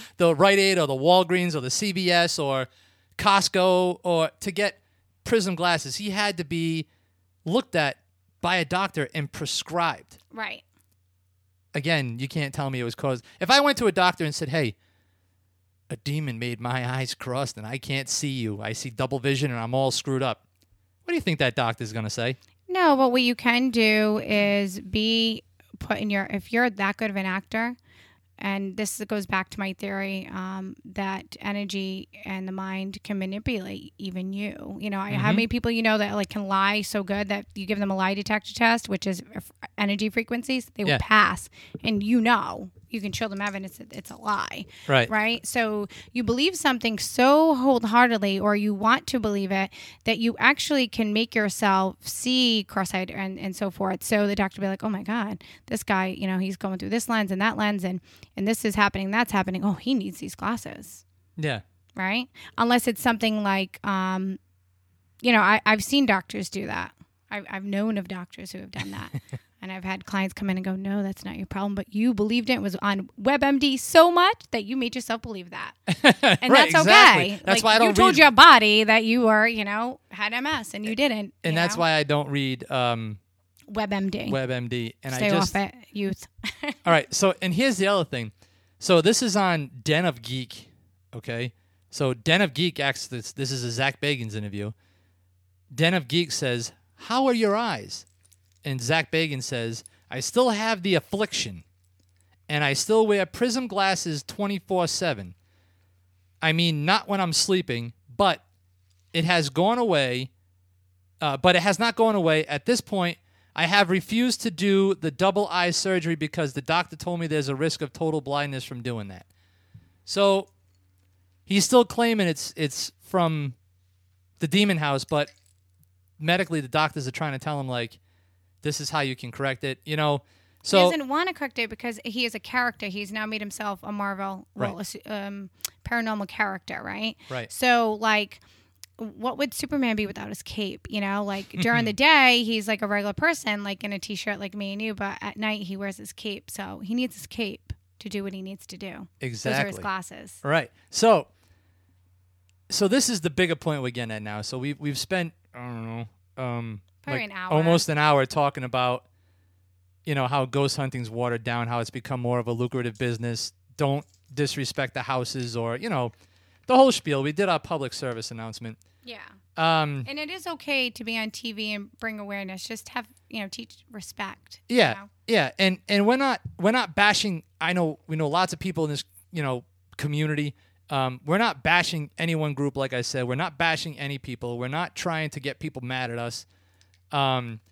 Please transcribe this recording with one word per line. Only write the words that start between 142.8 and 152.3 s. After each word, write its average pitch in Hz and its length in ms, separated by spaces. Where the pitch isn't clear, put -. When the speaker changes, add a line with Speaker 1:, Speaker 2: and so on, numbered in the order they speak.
Speaker 2:
a 214 60
regular 202 240
person, 285 540
like, 196 180
in 208 80
a 196 80
T-shirt 202 400
like 196 160
me 202 160
and 202 100
you, 220 140
but 196 240
at 208 160
night 214 280
he 190 120
wears 196 220
his 208 160
cape. - 360
So 190 300
he 202 140
needs 247 240
his - 100
cape - 460
to - 80
do 196 160
what 196 80
he 190 100
needs 190 260
to 185 100
do. 190 320
Speaker 1:
Exactly. 127 380
Speaker 2:
Those 139 60
are - 40
his 196 120
glasses. - 640
Speaker 1:
Right. 143 280
So, 214 380